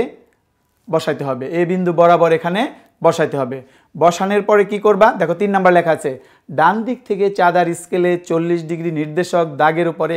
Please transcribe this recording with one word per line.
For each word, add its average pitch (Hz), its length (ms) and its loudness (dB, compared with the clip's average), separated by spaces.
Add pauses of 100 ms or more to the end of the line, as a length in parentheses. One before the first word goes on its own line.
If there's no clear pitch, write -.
(880)
বসাইতে 156 400 -4
হবে, 131 160 -6 (140)
এ 175 120 2
বিন্দু 185 200 -2 (100)
বরাবর 170 380 6
এখানে 175 220 -2 (440)
বসাইতে 160 360 0
হবে। 131 180 -6 (360)
বসানোর 190 540 0
পরে 208 220 4
কি 208 160 -4
করবা? 208 220 6 (120)
দেখো 170 200 0
তিন 202 140 0
নাম্বার 185 240 4
লেখা 165 180 2
আছে, 147 160 -4 (460)
ডান 170 160 4 (120)
দিক 240 120 -6 (100)
থেকে 202 180 -2 (120)
চাঁদার 175 280 2 (140)
স্কেলে 175 320 -2 (180)
চল্লিশ 170 300 -2 (100)
ডিগ্রি 165 200 -6 (100)
নির্দেশক 165 460 -2 (140)
দাগের 165 320 2
উপরে 160 240 -4